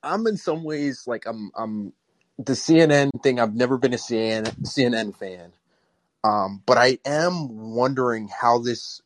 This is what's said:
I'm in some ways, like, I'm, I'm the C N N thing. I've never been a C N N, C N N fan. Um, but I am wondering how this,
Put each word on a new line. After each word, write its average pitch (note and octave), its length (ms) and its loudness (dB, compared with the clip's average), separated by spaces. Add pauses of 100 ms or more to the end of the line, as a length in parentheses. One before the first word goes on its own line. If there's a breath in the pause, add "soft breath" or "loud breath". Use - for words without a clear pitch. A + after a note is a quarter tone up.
I'm F#3+ 260 -2
in G#3+ 80 0
some E3 280 -4
ways, D3 440 -4
like, A#2 200 -6
I'm, A2 280 -10
I'm G#2+ 380 -6 (440)
the C3 180 -2
C D#3+ 240 4
N D#3+ 120 6
N C#3 200 4 (100)
thing. B2+ 180 2
I've A2 140 2
never B2 240 2
been B2+ 160 2
a A#2+ 40 -4
C A#2 220 -2
N A2 280 -2
N, - 180 -8
C - 180 0
N A#2+ 120 2
N G#2+ 180 -4
fan. F2+ 400 -14 (720)
Um, G2+ 420 0
but B2 120 6
I B2+ 280 4
am C#3 720 -4
wondering B2 540 0 (120)
how A#2+ 180 4
this, A#2+ 460 -6